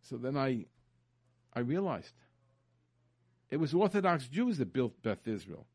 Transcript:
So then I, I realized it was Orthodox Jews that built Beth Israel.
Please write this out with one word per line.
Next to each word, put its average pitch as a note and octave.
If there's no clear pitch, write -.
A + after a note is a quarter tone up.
So -
then C3
I, C3
I A#2+
realized C#3+
it C#3
was D#3
Orthodox F3+
Jews G3+
that G#2+
built B2
Beth G#2+
Israel. F#2